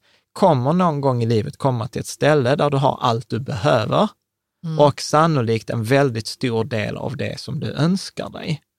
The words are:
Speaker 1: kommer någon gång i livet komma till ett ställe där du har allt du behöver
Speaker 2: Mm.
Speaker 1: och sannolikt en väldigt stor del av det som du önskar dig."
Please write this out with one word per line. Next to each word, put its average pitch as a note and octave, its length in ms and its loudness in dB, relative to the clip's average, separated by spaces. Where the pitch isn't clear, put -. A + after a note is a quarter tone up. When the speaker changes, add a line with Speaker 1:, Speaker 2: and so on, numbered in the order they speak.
Speaker 1:
kommer C#3+ 400 2
någon E3+ 280 0
gång B2+ 220 2
i - 20 0
livet A2+ 320 -2
komma B2 300 -2
till - 140 -8
ett - 60 -8
ställe C#3 480 2
där D3 140 2
du C#3 80 0
har C#3 240 0
allt A#2 280 0
du A#2 100 -2
behöver C#3 680 0
Speaker 2:
Mm. D#3 140 -6
Speaker 1:
och D3 220 4
sannolikt C#3 680 0
en A#2 140 -2
väldigt B2 440 0
stor A2+ 360 -4
del A2+ 340 -4
av - 200 -6
det - 220 -6
som B2+ 200 -8
du A2 120 -6
önskar - 580 -2
dig." - 320 -6